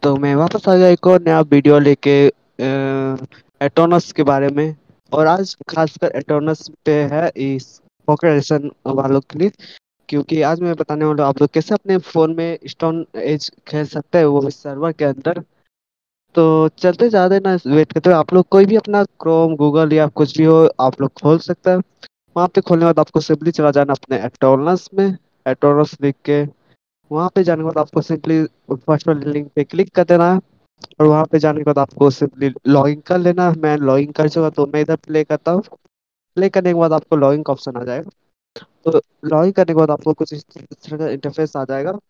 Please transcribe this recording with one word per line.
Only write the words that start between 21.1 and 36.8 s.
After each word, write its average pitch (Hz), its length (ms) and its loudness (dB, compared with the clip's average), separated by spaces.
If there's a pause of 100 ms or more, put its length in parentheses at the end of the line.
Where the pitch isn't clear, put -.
खोल 160 280 0
सकते 180 320 -4
हैं। 185 80 2 (580)
वहाँ 175 120 0
पे - 120 0
खोलने 170 220 2
के 170 40 4
बाद 160 120 2
आपको 156 220 0
simply 156 300 -2
चला 151 200 0
जाना 143 220 0
अपने 131 300 -6
एटोनस 135 720 0
में, 190 240 -2 (280)
एटोनस 143 540 0
लिख 139 140 -2 (100)
के 147 400 -4 (480)
वहाँ 170 220 -2
पे 190 100 2
जाने 165 160 0
के 160 40 -6
बाद 156 140 -4
आपको 151 240 -4
simply 160 440 -4 (300)
फर्स्ट 151 320 -2
वाले 147 240 -4
लिंक 147 200 -8
पे 147 120 -2
क्लिक 190 300 -4
कर 180 100 2
देना 170 280 2
है। 185 80 0 (600)
और 156 60 4
वहाँ 151 180 4
पे 160 140 -2
जाने 151 200 0
के 151 40 -8
बाद 143 160 0
आपको 139 320 2
simply 135 440 -4 (120)
लॉगिन 143 340 2
कर 180 180 -2
लेना 180 300 0
है। 170 60 0
मैं 156 220 -2
लॉगिन 143 360 0
कर 156 160 0
चुका, 156 220 -2
तो 147 160 -2
मैं 151 140 -4
इधर 156 160 -2
प्ले 156 280 -4
करता 151 260 -4
हूँ। 185 120 -2 (720)
प्ले 190 140 0
करने 185 220 0
के 175 40 0
बाद 165 180 2